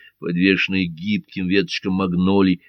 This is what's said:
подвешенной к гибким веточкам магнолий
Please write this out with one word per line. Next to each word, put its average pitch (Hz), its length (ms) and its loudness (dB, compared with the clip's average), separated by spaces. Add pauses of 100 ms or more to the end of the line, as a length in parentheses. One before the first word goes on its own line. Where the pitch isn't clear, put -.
(180)
подвешенной 92 680 0
к 85 60 -6
гибким 92 560 -4
веточкам 95 460 -2
магнолий 92 760 2